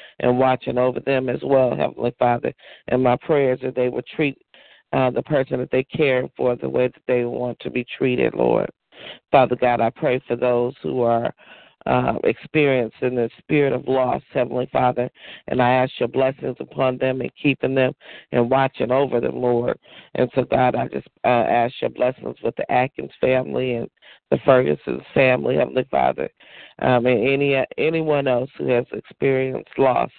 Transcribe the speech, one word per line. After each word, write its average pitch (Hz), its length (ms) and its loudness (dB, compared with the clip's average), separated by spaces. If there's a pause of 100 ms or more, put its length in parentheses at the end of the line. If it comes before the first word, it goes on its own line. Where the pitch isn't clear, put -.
(200)
and 123 180 2
watching 127 400 0
over 127 220 0
them 131 280 -2
as 123 160 -4
well, 135 320 4
Heavenly - 420 -2
Father. 120 360 0 (340)
And 127 140 2
my 127 140 4
prayers 135 460 0
that 131 120 -6
they 123 160 0
would 123 160 -6
treat, 143 320 -4 (540)
uh, 131 180 2
the 127 120 -2
person 135 380 -2
that 127 100 -6
they 131 140 0
care 135 520 0
for 127 200 0
the 135 120 -6
way 127 200 0
that - 180 -16
they 123 180 0
want 123 360 -6
to 131 100 -10
be 123 160 -4 (100)
treated, 123 380 0
Lord. - 340 0 (640)
Father 127 240 4
God, 120 260 0
I 113 100 2
pray 127 360 -2
for 123 80 -2
those 120 480 0
who 131 200 -2
are, 117 300 0 (540)
uh, 127 280 0 (100)
experiencing 127 880 0
the 117 240 -2
spirit 143 340 0
of 127 160 -6
loss, 131 340 0 (120)
Heavenly 127 360 -2
Father, 127 380 0 (400)
and 127 140 0
I 123 80 4
ask 127 280 2
your 120 120 -2
blessings 131 500 -2
upon 131 380 -4
them 131 240 -2
and - 80 -6 (120)
keeping 135 320 0
them 135 200 2 (380)
and 120 180 2
watching 131 400 0
over 127 280 0
them, 123 220 -4
Lord. 123 380 0 (360)
And 127 200 0
so, 127 100 0
God, 127 300 2
I 120 140 -4
just, 135 200 -10 (160)
uh, - 40 2
ask 120 520 2
your 127 100 -2
blessings 127 520 -4
with 117 140 -4
the - 140 -6
Atkins 131 480 -2
family 131 580 0
and 117 120 -6 (420)
the 139 140 2
Ferguson 135 560 2 (140)
family, 131 420 2
Heavenly 131 340 0
Father, 65 380 0 (520)
um, 123 260 2
and 120 200 2
any, 139 380 0 (140)
anyone 151 500 0
else 127 300 0
who 143 100 -4
has 127 240 2
experienced 131 880 -4
loss, 120 400 2